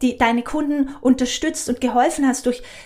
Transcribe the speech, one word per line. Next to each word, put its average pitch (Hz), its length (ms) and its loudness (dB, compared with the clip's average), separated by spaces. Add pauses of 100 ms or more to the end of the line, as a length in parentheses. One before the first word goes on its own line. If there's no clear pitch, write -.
die, 247 160 0
deine 233 240 2
Kunden 294 600 -2
unterstützt 262 680 0
und 247 100 -4
geholfen 254 480 2
hast 262 200 -2
durch, 247 160 -2 (220)